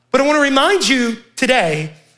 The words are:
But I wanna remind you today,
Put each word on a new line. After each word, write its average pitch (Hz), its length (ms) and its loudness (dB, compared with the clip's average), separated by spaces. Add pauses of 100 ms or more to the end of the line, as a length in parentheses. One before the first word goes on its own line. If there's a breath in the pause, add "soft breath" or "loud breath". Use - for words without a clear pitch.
(100)
But 262 120 2
I - 20 0
wanna 294 160 2
remind 285 480 0
you 240 340 -2 (140)
today, 170 540 -2 (280 soft breath)